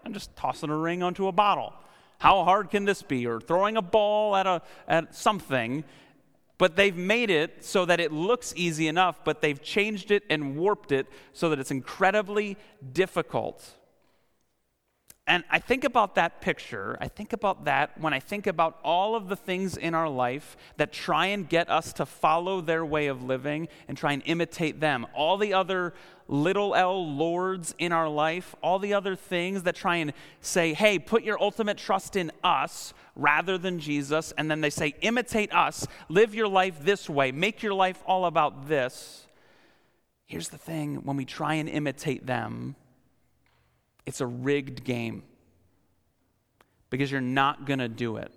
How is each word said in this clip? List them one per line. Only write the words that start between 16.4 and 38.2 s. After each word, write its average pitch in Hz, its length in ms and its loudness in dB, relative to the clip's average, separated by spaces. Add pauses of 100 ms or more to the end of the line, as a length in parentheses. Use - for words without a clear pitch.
picture, 120 640 -6
I 131 60 -6
think - 260 -8
about 196 320 -2
that 143 340 0
when 151 140 0
I 135 40 -2
think 202 280 -6
about 165 360 0
all 190 320 2
of 208 140 -4
the 190 80 -2
things 185 400 -4
in 165 180 -4
our 160 140 0
life 127 480 -2 (220)
that 151 120 0
try 165 360 0
and 196 200 -4
get 165 220 2
us 156 260 0
to 147 120 -4
follow 175 560 0
their 165 200 0
way 151 260 0
of 131 140 -4
living 139 460 -4 (200)
and 143 100 -8
try 147 140 0
and 139 120 -2
imitate 165 560 -2
them. 139 340 0
All 151 220 2
the 208 160 0
other 185 400 0 (360)
little 190 460 2
L 180 400 2
lords 175 640 -2
in 170 160 -2
our 165 160 2
life, 156 540 -2
all 180 160 2
the 202 160 -2
other 196 200 -2
things 180 500 -4
that 170 120 -2
try 175 200 0
and 156 180 -2 (260)
say, 165 320 2
"Hey, 196 260 4
put 208 260 0
your 208 180 -2
ultimate 202 340 0
trust - 400 -2
in 175 160 -2 (100)
us 160 520 -2 (200)
rather 156 440 2
than 175 220 -4
Jesus." 147 580 -2
And 151 120 -2
then 156 120 0
they 147 80 2
say, 151 320 -4
"Imitate 226 520 0
us, 160 320 2 (220)
live 208 260 4
your 214 140 0
life 190 320 2
this 185 260 0
way, 139 260 2
make 180 300 -2
your 208 120 -2
life 185 320 2
all 185 180 2